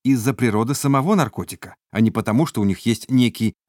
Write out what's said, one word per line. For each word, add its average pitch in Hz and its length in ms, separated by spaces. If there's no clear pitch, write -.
из-за 131 300
природы 113 420
самого 139 400
наркотика, 107 600
а 107 100
не 110 80
потому, 110 360
что 120 160
у 101 40
них 95 200
есть - 240
некий 120 440